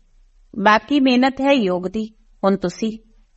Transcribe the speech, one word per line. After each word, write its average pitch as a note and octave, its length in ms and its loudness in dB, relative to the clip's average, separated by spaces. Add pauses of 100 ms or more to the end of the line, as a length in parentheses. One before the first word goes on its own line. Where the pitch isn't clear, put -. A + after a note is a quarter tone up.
(580)
ਬਾਕੀ A3 420 2
ਮਿਹਨਤ C4 400 2
ਹੈ C#4 120 2
ਯੋਗ F#3 340 0
ਦੀ। A3 280 -8 (300)
ਹੁਣ G3 120 2
ਤੁਸੀਂ A3 420 -6 (380)